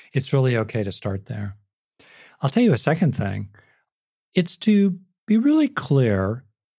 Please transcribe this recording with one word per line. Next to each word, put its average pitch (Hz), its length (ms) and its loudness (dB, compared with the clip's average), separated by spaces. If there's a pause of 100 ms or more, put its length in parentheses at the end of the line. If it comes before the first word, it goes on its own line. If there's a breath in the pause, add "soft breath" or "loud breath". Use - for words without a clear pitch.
(120)
it's 135 220 -4
really 131 240 2
okay 110 260 -4
to 98 80 -6
start 98 360 -8
there. 104 280 -10 (880 loud breath)
I'll 139 80 -2
tell 240 140 2
you 214 100 4
a 110 60 2
second 147 340 0
thing. 101 360 -6 (840 soft breath)
It's 180 240 -2
to 202 400 2 (300)
be 214 100 2
really 294 300 2
clear 113 760 0 (360)